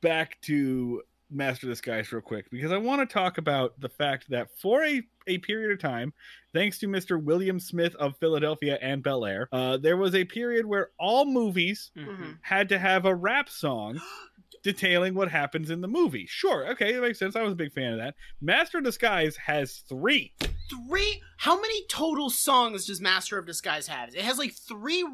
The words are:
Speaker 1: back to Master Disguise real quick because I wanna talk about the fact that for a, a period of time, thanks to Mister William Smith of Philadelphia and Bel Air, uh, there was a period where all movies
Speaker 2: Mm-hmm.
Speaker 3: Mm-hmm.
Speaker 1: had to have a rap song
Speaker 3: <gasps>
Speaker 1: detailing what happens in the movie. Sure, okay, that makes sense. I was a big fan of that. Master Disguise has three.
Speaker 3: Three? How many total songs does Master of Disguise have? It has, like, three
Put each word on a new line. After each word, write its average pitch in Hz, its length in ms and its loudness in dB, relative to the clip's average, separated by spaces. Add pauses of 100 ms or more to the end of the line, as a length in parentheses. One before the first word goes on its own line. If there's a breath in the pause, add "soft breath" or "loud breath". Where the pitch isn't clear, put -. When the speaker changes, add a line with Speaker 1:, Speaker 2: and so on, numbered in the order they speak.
Speaker 1:
back 160 420 0
to 131 600 0 (260)
Master 135 380 -4
Disguise 113 440 -4
real 113 100 -6
quick 107 280 -8
because 139 220 -6
I 190 60 0
wanna 262 280 0
talk 185 320 0
about 139 420 0
the 135 100 -8
fact 139 420 -2
that 120 260 -2
for 247 260 2
a, 285 200 0 (240)
a 185 120 0
period 214 320 -2
of 196 80 -2
time, 131 340 -4 (400 loud breath)
thanks 190 260 0
to 214 80 -4
Mister 185 320 0
William 180 400 2
Smith 170 360 0
of 139 220 -2
Philadelphia 151 640 2
and 135 220 -2
Bel 131 220 0
Air, 101 260 -2
uh, 127 260 2
there 156 200 4
was 185 180 2
a 185 100 4
period 233 400 0
where 202 240 0 (100)
all 233 260 4
movies 208 720 2
Speaker 2:
Mm-hmm. 151 120 -10
Speaker 3:
Mm-hmm. 180 220 -10 (100)
Speaker 1:
had 196 280 2
to 196 100 2
have 185 260 4
a 190 80 6
rap 214 360 2
song 120 500 -4 (320 loud breath)
Speaker 3:
<gasps> - 320 -20
Speaker 1:
detailing 185 520 2
what 190 140 2
happens 151 400 -2
in 170 120 -4
the 185 60 -4
movie. 202 400 2
Sure, 196 440 0
okay, 220 220 0
that 254 80 -2
makes 240 180 -2
sense. 196 160 -2
I 226 80 -2
was 208 100 0
a - 40 -6
big 156 160 -4
fan 127 200 -2
of 113 60 -4
that. 131 160 -6 (260 loud breath)
Master 269 400 2
Disguise 202 560 2
has 147 520 -2
three. 175 440 0 (360)
Speaker 3:
Three? 349 520 -2 (160 soft breath)
How 359 220 4
many 427 280 -4
total 294 420 0
songs 233 580 2
does 196 120 -6
Master 185 400 0
of 175 80 -6
Disguise 156 400 -4
have? 123 260 -8
It 165 80 -6
has, 240 160 0
like, 269 160 -4
three 262 500 -4 (100)